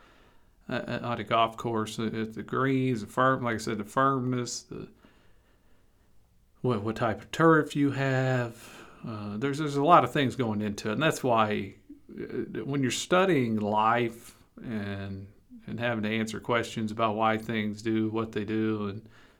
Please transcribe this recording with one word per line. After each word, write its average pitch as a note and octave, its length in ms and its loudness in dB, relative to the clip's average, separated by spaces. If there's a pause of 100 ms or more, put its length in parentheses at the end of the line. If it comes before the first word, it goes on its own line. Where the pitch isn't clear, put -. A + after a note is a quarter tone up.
(720)
uh, - 20 -2
uh, A#2+ 400 -4
at A2+ 80 -4
a G#2 40 -4
golf A2+ 340 2
course, A2 400 -2
uh, A2+ 80 -2
at A2 260 -4
the - 100 -10
greens, C3 600 0
the G#2+ 40 -8
firm, B2+ 380 2
like A#2 120 0
I - 20 -4
said, A2 180 -4
the G2+ 80 -6
firmness, B2+ 800 0
the, - 260 -14 (1700)
what, A#2 200 2
what A2 140 -2
type A2 240 0
of - 120 -20
turf D#3+ 440 4
you C#3+ 140 4
have. B2+ 640 0 (500)
Uh, G#2 300 -8
there's, C#3 220 -2
there's C#3+ 180 -2
a C#3 80 2
lot D#3+ 200 10
of A#2+ 80 -4
things C3+ 240 0
going G#2+ 260 -2
into G#2 260 -4
it, G#2+ 40 0
and A#2+ 100 0
that's B2+ 200 0
why, G#2+ 520 2 (340)
uh, - 560 -8
when C#3 180 -2
you're B2 100 0
studying D#3 640 2
life A2 800 2 (260)
and, G2 640 -8 (400)
and A2 140 -8
having A#2 240 -2
to G#2+ 40 -2
answer A2 300 -2
questions A2+ 540 -2
about A2 240 0
why A2 200 2
things G#2+ 460 -4
do A2 280 0
what A2 200 -2
they G#2+ 140 -4
do G#2+ 420 0
and G2+ 220 -10 (320)